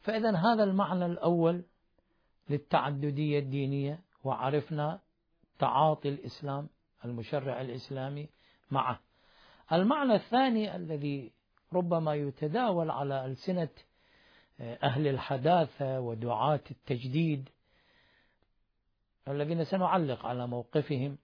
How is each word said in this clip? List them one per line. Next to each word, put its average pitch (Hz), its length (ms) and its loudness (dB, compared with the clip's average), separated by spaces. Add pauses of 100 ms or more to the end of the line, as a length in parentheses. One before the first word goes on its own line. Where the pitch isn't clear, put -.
فإذا 214 360 2
هذا 214 280 4
المعنى 190 420 2
الأول 170 580 2 (840)
للتعددية 147 880 0
الدينية، 139 640 -2 (240)
وعرفنا 147 760 -2 (580)
تعاطي 147 500 4
الإسلام، 143 600 -8 (360)
المشرع 123 560 -4
الإسلامي 135 680 -8 (420)
معه. 127 300 0 (720)
المعنى 240 420 4
الثاني 226 640 2
الذي 147 560 -4 (400)
ربما 170 420 0
يتداول 160 760 0
على 135 360 -2
ألسنة، 165 420 -2 (920)
آه، 117 220 -10
أهل 139 260 2
الحداثة 135 920 0
ودعاة 117 600 0 (100)
التجديد 135 800 -2 (1800)
الذين 147 360 -2
سنعلق 175 600 0
على 123 200 -4
موقفهم 135 760 -2